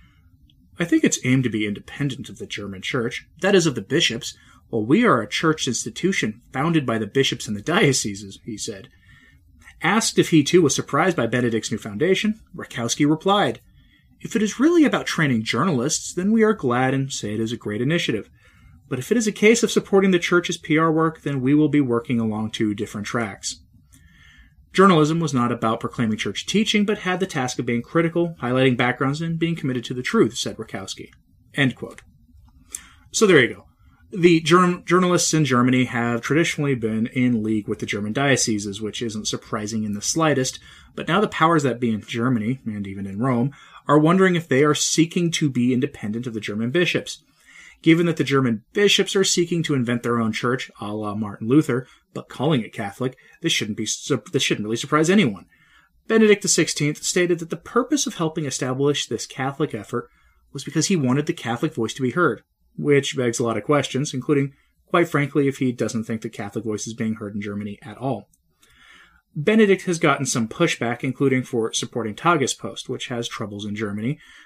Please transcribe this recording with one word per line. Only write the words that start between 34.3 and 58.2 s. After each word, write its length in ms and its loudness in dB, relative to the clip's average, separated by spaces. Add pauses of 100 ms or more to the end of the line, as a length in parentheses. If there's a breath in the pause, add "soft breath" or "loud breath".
journ-, 440 2
journalists 500 0
in 100 4
Germany 400 2
have 360 -4
traditionally 540 -2
been 340 -2
in 360 0
league 240 -2
with 100 -4
the 80 -8
German 260 -6
dioceses, 680 -2
which 220 -8
isn't 260 -6
surprising 560 -6
in 80 -6
the 100 -8
slightest, 560 0 (380 loud breath)
but 100 -8
now 140 2
the 80 0
powers 340 4
that 160 0
be 120 0
in 120 -2
Germany, 640 -2
and 220 -6
even 180 -10
in 140 -8
Rome, 320 0 (340 loud breath)
are 140 6
wondering 340 4
if 140 -4
they 160 4
are 100 4
seeking 580 0
to 160 0
be 240 2
independent 540 -4
of 80 -10
the 60 -6
German 320 -4
bishops. 500 -2 (600 loud breath)
Given 240 4
that 100 -2
the 80 -2
German 480 0
bishops 440 2
are 80 2
seeking 380 0
to 120 -2
invent 280 -2
their 180 -2
own 120 0
church, 380 -4 (100)
a 120 -8
la 220 -6
Martin 340 -8
Luther, 380 2 (260 soft breath)
but 160 -14
calling 340 0
it 120 -12
Catholic, 420 -6 (260 soft breath)
this 100 0
shouldn't 260 -4
be 80 -4
sur-, 360 -4 (100)
this 100 0
shouldn't 220 -2
really 120 -4
surprise 320 0
anyone. 380 2 (640 soft breath)
Benedict 340 6
the 60 -2
sixteenth 540 0
stated 360 0
that 120 -10
the 60 -8
purpose 500 -2
of 100 -10
helping 280 -2